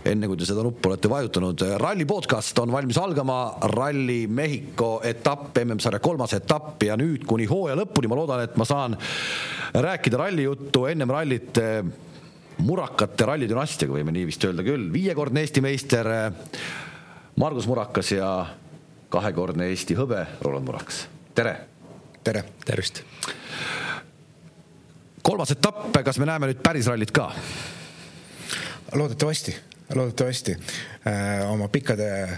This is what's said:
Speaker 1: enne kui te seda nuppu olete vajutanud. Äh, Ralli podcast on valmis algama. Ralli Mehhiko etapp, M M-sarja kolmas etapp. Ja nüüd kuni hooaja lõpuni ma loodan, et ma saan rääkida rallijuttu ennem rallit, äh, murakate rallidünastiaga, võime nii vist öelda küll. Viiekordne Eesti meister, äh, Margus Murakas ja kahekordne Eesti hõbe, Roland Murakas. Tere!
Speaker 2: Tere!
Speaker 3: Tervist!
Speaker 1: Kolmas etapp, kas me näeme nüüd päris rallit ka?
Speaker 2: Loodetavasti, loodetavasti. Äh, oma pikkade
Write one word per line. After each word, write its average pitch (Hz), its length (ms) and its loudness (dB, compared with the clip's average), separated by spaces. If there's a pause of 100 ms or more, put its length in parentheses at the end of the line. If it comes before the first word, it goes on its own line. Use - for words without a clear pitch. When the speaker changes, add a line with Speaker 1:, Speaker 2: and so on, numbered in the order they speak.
Speaker 1:
enne 107 240 2
kui 95 140 0
te 87 80 0
seda 107 180 2
nuppu 117 240 0
olete 104 220 4
vajutanud. 92 500 0
Äh, 98 160 2
Ralli 160 300 0
podcast 165 500 0
on 120 160 2
valmis 135 240 2
algama. 139 380 0 (340)
Ralli 127 560 2
Mehhiko 123 720 0 (100)
etapp, 123 560 2
M 113 140 0
M-sarja 104 260 0
kolmas 143 320 2
etapp. - 540 0
Ja 110 100 2
nüüd 160 300 0
kuni 113 180 2
hooaja 160 320 2
lõpuni 185 320 2
ma 127 80 2
loodan, 131 300 0
et - 100 0
ma - 80 4
saan 135 320 0 (720)
rääkida 123 540 2
rallijuttu 139 680 2
ennem 139 240 2
rallit, 127 480 2
äh, 110 160 2 (880)
murakate 127 640 2
rallidünastiaga, 117 640 0
võime 76 160 0
nii 87 160 0
vist - 160 -2
öelda 92 240 0
küll. 120 240 0
Viiekordne 151 560 0
Eesti 139 160 4
meister, 131 540 2
äh, 110 120 0 (1080)
Margus 127 300 2
Murakas 107 420 0
ja 95 160 2 (840)
kahekordne 90 580 0
Eesti 87 240 0
hõbe, 113 300 0 (180)
Roland 69 240 0
Murakas. - 380 -8 (320)
Tere! 117 160 2 (680)
Speaker 2:
Tere! 107 220 0 (260)
Speaker 3:
Tervist! - 320 -2 (2250)
Speaker 1:
Kolmas 147 300 2
etapp, 208 340 2 (160)
kas 131 160 2
me 143 80 2
näeme 151 220 0
nüüd 131 160 -4
päris 143 260 4
rallit 110 240 0
ka? 120 140 -4 (1600)
Speaker 2:
Loodetavasti, 147 640 0 (400)
loodetavasti. 127 640 0 (500)
Äh, 101 400 0
oma 104 240 0
pikkade 107 400 0 (260)